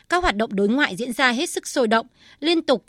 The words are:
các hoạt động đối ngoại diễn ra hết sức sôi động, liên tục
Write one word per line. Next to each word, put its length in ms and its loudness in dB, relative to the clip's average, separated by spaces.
các 140 0
hoạt 140 0
động 180 -4
đối 140 2
ngoại 280 0
diễn 160 -6
ra 180 2
hết 200 -2
sức 180 -8
sôi 200 0
động, 180 2
liên 220 0
tục 260 0